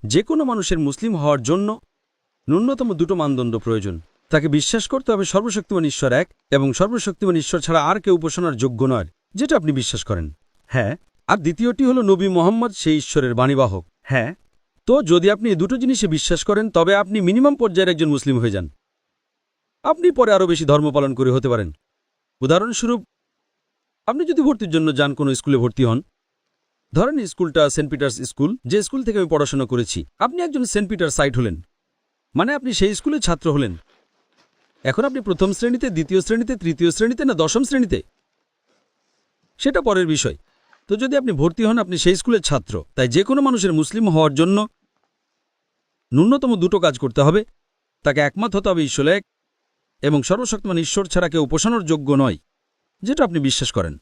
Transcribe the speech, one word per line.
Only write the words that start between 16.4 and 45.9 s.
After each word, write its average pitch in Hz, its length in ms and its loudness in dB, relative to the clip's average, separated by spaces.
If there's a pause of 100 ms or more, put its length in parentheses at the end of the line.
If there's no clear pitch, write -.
করেন, 214 260 0
তবে 170 240 4
আপনি 202 260 0
মিনিমাম 247 360 4
পর্যায়ের 190 320 2
একজন 160 200 2
মুসলিম 139 300 0
হয়ে 113 120 0
যান। 92 180 -6 (1120)
আপনি 330 280 2
পরে 247 220 2
আরও 190 140 4
বেশি 165 180 0
ধর্ম 147 280 2
পালন 139 220 2
করে 127 160 2
হতে 131 180 0
পারেন। 107 240 -2 (680)
উদাহরণস্বরূপ, 208 640 0 (1000)
আপনি 277 180 -2
যদি 320 180 0
ভর্তির 233 280 0
জন্য 156 260 0
যান, 143 180 0
কোনো 139 200 0
স্কুলে 139 220 0
ভর্তি 123 280 2
হন, 117 180 2 (880)
ধরেন 247 340 0
স্কুলটা 156 440 0
সেন্ট 143 200 -2
পিটার্স 135 320 -2
স্কুল, 147 340 -2 (100)
যে 202 160 0
স্কুল 262 220 -6
থেকে 208 140 -2
আমি 180 100 0
পড়াশোনা 143 380 0
করেছি। 117 380 -4 (140)
আপনি 262 240 -2
একজন 285 220 -2
সেন্ট 208 240 -2
পিটার 175 220 -2
সাইট 139 260 0
হলেন, 98 260 -2 (720)
মানে 214 200 0
আপনি 269 180 -4
সেই 202 220 0
স্কুলের 294 260 -4
ছাত্র 165 320 -2
হলেন। 123 240 -2 (1080)
এখন 135 200 -2
আপনি 269 160 -4
প্রথম 190 320 -2
শ্রেণীতে, 240 380 -2
দ্বিতীয় 190 300 0
শ্রেণীতে, 226 360 -2
তৃতীয় 170 340 0
শ্রেণীতে 233 340 -2
না 269 100 2
দশম 160 300 0
শ্রেণীতে, 240 380 -2 (1600)
সেটা 269 220 0
পরের 196 260 2
বিষয়। 151 300 -2 (520)
তো 202 80 0
যদি 262 200 0
আপনি 262 160 0
ভর্তি 165 320 0
হন, 220 140 2
আপনি 180 200 -2
সেই 180 180 2
স্কুলের 226 240 0
ছাত্র। - 440 -4 (100)
তাই 131 140 2
যে 139 160 2
কোনো 269 160 2
মানুষের 233 320 2
মুসলিম 156 380 0
হওয়ার 156 240 4
জন্য 190 320 2 (1500)